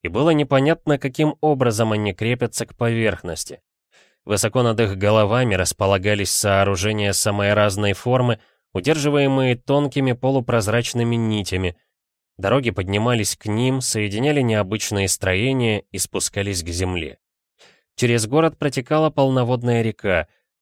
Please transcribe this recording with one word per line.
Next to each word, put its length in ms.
и 60
было 220
непонятно, 680
каким 420
образом 520
они 220
крепятся 500
к 100
поверхности. 840
Высоко 380
над 180
их 160
головами 580
располагались 760
сооружения 840
самой 400
разной 400
формы, 460
удерживаемые 840
тонкими 560
полупрозрачными 1040
нитями. 600
Дороги 320
поднимались 640
к 100
ним, 360
соединяли 580
необычные 680
строения 840
и 80
спускались 640
к 60
земле. 500
Через 300
город 320
протекала 520
полноводная 720
река. 460